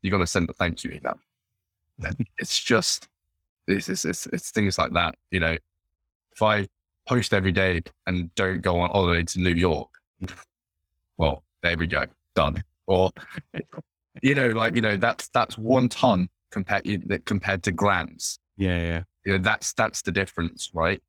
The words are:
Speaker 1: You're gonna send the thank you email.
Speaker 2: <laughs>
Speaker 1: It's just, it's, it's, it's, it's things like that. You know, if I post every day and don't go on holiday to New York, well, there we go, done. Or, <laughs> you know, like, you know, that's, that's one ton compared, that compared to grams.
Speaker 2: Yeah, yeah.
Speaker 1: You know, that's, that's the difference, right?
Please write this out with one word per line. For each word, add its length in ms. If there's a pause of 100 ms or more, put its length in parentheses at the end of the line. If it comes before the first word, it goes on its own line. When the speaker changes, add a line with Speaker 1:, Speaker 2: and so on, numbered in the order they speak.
Speaker 1:
You're 80
gonna 160
send 220
the 40
thank 320
you 60
email. 280 (800)
Speaker 2:
<laughs> 180 (220)
Speaker 1:
It's 220
just, 480 (600)
it's, 200
it's, 160
it's, 220
it's 240
things 260
like 160
that. 220 (160)
You 100
know, 120 (800)
if 100
I 240 (400)
post 260
every 200
day 300 (240)
and 280
don't 280
go 180
on 100
holiday 340
to 160
New 140
York, 340 (1300)
well, 280 (180)
there 160
we 80
go, 180 (300)
done. 280 (260)
Or, 220 (560)
<laughs> 560
you 120
know, 140
like, 260
you 80
know, 140
that's, 320
that's 280
one 320
ton 400 (220)
compared, 340 (240)
that 160
compared 400
to 80
grams. 680 (160)
Speaker 2:
Yeah, 260
yeah. 200 (220)
Speaker 1:
You 80
know, 60
that's, 340
that's 300
the 100
difference, 640
right? 340